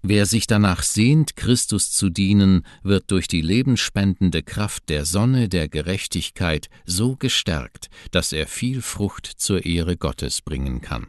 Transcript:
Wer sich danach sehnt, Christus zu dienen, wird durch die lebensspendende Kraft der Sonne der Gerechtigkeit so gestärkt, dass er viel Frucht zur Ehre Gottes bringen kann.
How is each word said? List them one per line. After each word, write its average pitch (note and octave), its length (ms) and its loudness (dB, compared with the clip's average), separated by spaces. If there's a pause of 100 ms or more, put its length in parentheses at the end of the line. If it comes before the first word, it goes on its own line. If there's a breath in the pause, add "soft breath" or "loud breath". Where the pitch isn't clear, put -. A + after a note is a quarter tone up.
Wer G2+ 240 4
sich A2 220 0
danach G#2 360 4
sehnt, C#3+ 520 2
Christus - 560 0
zu G2 180 0
dienen, F#2+ 560 4 (180 loud breath)
wird G2 280 0
durch F#2+ 160 0
die E2+ 140 0
lebensspendende G2 1000 0
Kraft - 440 -6
der D2 160 -2
Sonne A2 460 2
der E2+ 180 0
Gerechtigkeit D#2+ 1000 -4 (160 soft breath)
so A2+ 320 -2
gestärkt, - 720 -4 (220 loud breath)
dass F2 200 0
er D#2 160 -4
viel B2+ 340 -6
Frucht - 440 -6
zur - 400 -2
Ehre E2+ 320 0
Gottes - 440 -6
bringen C2+ 380 -4
kann. A1+ 300 -10